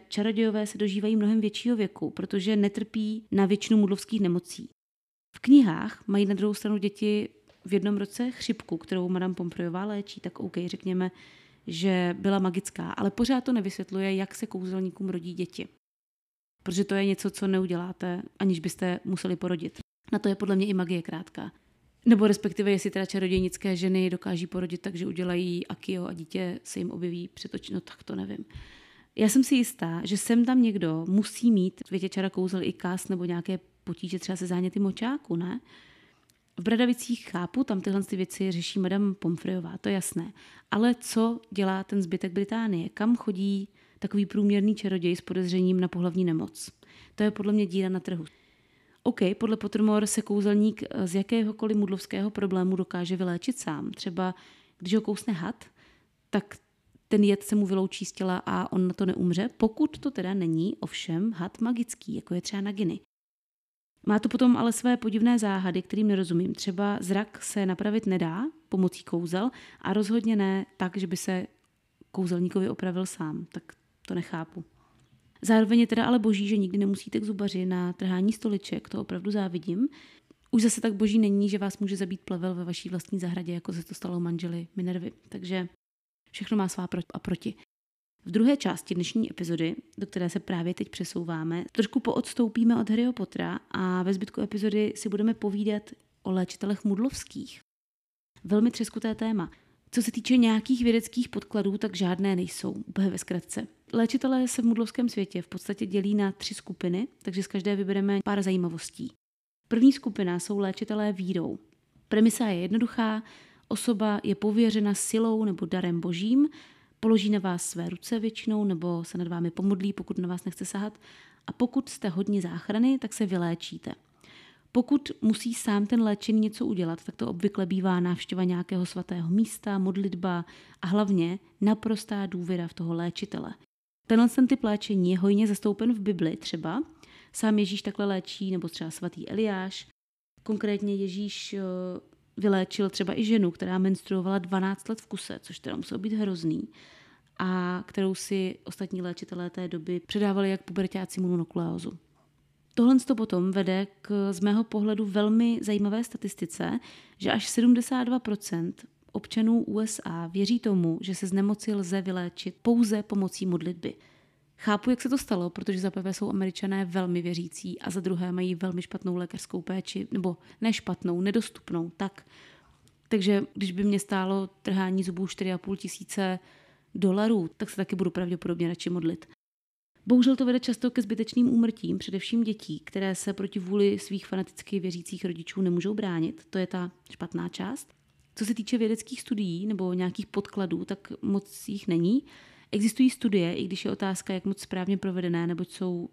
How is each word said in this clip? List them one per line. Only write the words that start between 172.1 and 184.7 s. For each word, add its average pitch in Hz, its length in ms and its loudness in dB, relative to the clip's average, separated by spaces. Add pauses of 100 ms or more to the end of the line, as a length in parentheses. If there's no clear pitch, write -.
Takže 202 440 4
když 196 180 -4
by 185 120 -2
mě 202 160 4
stálo 190 500 -2 (120)
trhání 190 420 0
zubů 180 240 -4
čtyři 185 260 -4
a 180 40 -2
půl 190 180 -6
tisíce 185 640 -4 (560)
dolarů, 202 640 2
tak - 120 -8
se - 60 -14
taky 190 200 -2
budu 180 160 0
pravděpodobně 175 560 -2
radši 170 220 -4
modlit. 170 360 -2 (800)
Bohužel 247 280 8
to 262 100 0
vede 247 140 4
často 247 320 0
ke 254 100 0
zbytečným 226 520 2
úmrtím, 220 440 2
především 196 460 -2
dětí, 214 360 -4
které 190 360 -2
se 196 180 -4
proti 196 260 -4
vůli 196 400 4
svých 196 260 -6
fanaticky - 540 -4